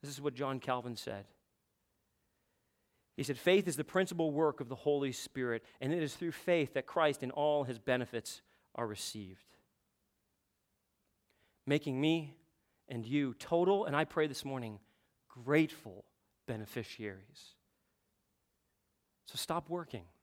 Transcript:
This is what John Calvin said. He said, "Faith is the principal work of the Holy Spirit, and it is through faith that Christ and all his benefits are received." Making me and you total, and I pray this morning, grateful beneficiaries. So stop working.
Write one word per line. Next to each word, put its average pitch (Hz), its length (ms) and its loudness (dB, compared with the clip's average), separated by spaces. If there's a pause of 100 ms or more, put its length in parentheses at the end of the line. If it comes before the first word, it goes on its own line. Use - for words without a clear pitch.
This 143 100 -10
is 139 100 -10
what 143 120 0
John 131 280 -2
Calvin 123 340 -2
said. 101 300 -6 (1900)
He 143 60 -2
said, 131 140 -2
"Faith 185 320 6
is 139 80 -2
the 151 80 -2
principal 175 460 2
work 147 280 2
of 131 80 -6
the 127 80 -6
Holy 139 380 2
Spirit, 120 500 -4 (160)
and 135 140 0
it 170 100 0
is 143 120 -4
through 165 180 -4
faith 170 400 2
that 135 120 -2
Christ 156 380 2
and 127 80 -4
all 147 320 2
his 120 160 -4
benefits 123 640 -2 (340)
are 120 100 -2
received." 104 680 -10 (2000)
Making 139 360 2
me 156 340 2 (540)
and 117 160 -6
you 135 300 0
total, 185 500 4
and 143 100 -2
I 151 80 4
pray 156 240 0
this 135 160 -8
morning, 120 360 -6 (500)
grateful 123 760 2 (420)
beneficiaries. 107 1120 -8 (1700)
So - 100 -10
stop 160 320 -4
working. 160 340 -4 (200)